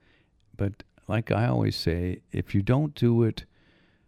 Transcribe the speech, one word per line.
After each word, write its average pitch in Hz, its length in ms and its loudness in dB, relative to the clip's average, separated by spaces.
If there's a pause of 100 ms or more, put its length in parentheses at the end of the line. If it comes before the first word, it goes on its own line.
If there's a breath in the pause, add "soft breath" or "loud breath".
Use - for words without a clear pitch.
(580 soft breath)
but 101 260 -4 (240)
like 110 240 -2
I 107 160 2
always 117 300 0
say, 87 460 -2 (100)
if - 220 -4
you 98 80 2
don't 143 320 0
do 117 280 2
it 113 220 -2 (640 soft breath)